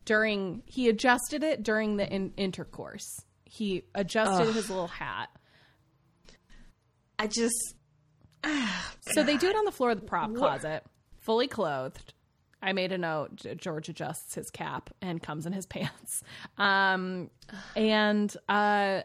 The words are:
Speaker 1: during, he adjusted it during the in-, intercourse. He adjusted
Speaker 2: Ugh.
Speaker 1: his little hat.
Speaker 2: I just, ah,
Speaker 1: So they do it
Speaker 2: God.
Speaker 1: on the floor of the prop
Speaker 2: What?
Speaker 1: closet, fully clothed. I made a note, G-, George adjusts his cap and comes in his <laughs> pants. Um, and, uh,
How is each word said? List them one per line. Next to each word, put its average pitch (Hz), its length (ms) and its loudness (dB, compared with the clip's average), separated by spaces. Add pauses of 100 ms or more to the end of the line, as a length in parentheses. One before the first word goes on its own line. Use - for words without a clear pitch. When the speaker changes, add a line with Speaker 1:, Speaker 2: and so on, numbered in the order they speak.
Speaker 1:
during, 214 600 2
he 247 240 2
adjusted 247 540 4
it 302 200 0
during 214 340 0
the 202 140 0
in-, 190 260 -4
intercourse. - 840 -8 (260)
He 196 380 -4 (120)
adjusted 202 540 4
Speaker 2:
Ugh. 220 40 0
Speaker 1:
his 220 160 -2
little 185 180 -4
hat. 117 420 -8 (1900)
Speaker 2:
I 214 100 0
just, 233 460 0 (680)
ah, 226 500 -2 (200)
Speaker 1:
So 302 100 6
they 285 140 6
do 349 100 4
it 403 60 4
Speaker 2:
God. 427 60 2
Speaker 1:
on 415 60 4
the 392 60 2
floor 247 200 2
of 196 100 -2
the 220 40 -14
prop 185 240 -2
Speaker 2:
What? 233 100 -4
Speaker 1:
closet, 151 440 0 (360)
fully 226 280 2
clothed. 147 640 -4 (480)
I 190 120 0
made 185 180 0
a 185 60 -2
note, 160 380 -2
G-, - 200 -10
George 160 340 -8
adjusts 160 460 -8
his 160 140 -10
cap - 400 -8 (120)
and 170 200 -4
comes 156 240 -8
in 180 80 -4
his 190 120 -6
<laughs> - 20 -20
pants. - 540 -8 (360)
Um, 190 720 2 (460)
and, 214 600 4 (140)
uh, 202 560 4